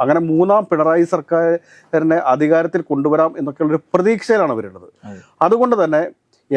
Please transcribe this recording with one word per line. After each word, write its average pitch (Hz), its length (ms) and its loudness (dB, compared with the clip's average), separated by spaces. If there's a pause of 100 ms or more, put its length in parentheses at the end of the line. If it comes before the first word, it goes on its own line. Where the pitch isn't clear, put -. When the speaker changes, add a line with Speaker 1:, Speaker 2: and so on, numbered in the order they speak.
Speaker 1:
അങ്ങനെ 151 180 0 (100)
മൂന്നാം 190 400 2
പിണറായി 160 420 0
സർക്കാരിനെ 165 1040 -2 (140)
അധികാരത്തിൽ 165 480 0 (100)
കൊണ്ടുവരാം 151 500 0
എന്നൊക്കെയുള്ളൊരു 147 400 -2 (140)
പ്രതീക്ഷയിലാണ് 196 640 0
അവരുള്ളത്. 95 320 -12 (200)
Speaker 2:
അതെ. 98 120 -18 (260)
Speaker 1:
അതുകൊണ്ട് 240 360 2
തന്നെ 156 200 2 (540)